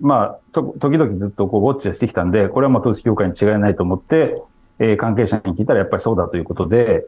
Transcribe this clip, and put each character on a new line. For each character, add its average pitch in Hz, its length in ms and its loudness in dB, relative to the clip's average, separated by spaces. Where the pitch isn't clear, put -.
ま 135 220 2
あ、 - 160 -4
と-、 156 100 -2
時 143 160 0
々 147 140 2
ず 98 160 -4
っ 101 40 -4
と 101 160 -2
こ 101 120 0
う 98 40 2
ウ - 40 2
ォ 139 60 2
ッ - 20 0
チ 135 140 -6
は 87 60 -4
し - 40 -18
て 113 100 0
き - 60 -8
た 90 80 0
ん 87 80 0
で、 98 180 2
こ 131 120 -2
れ 139 60 2
は 131 40 2
も 123 80 4
う - 20 0
統 113 140 0
一 - 80 -14
教 110 120 2
会 98 140 0
に 85 100 -4
違 104 60 0
い 107 40 0
な 104 100 2
い 95 80 0
と 98 60 -2
思 90 140 -2
っ - 40 -6
て、 - 400 0
え 110 160 2
ー、 - 20 -4
関 - 180 0
係 110 120 2
者 107 180 -4
に 87 120 -4
聞 107 80 -2
い - 20 -12
た 131 80 2
ら 101 60 2
や 95 40 2
っ - 40 -10
ぱ 101 100 -2
り - 40 -8
そ 113 120 0
う - 20 -2
だ 87 120 0
と 87 100 -4
い - 20 -4
う 80 40 -6
こ 90 100 -8
と 87 140 -4
で、 110 400 2